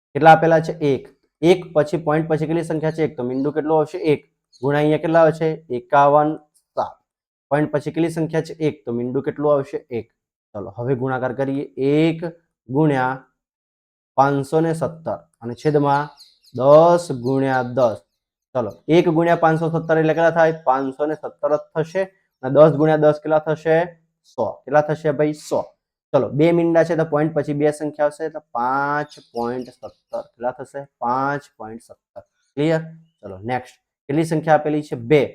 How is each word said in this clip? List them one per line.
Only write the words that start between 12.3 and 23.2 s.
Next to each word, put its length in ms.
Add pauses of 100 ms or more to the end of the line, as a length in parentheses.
ગુણ્યા 440 (1040)
પાંચસો 440
ને 120
સત્તર 460 (220)
અને 120
છેદમાં 560 (460)
દસ 560
ગુણ્યા 520
દસ. 360 (560)
ચલો, 160 (160)
એક 220
ગુણ્યા 260
પાંચસો 340
સત્તર 280
એટલે 160
કેટલા 180
થાય? 340
પાંચસો 400
ને 100
સત્તર 400
જ 60 (140)
થશે. 280 (400)
અને 100
દસ 240
ગુણ્યા 200
દસ 260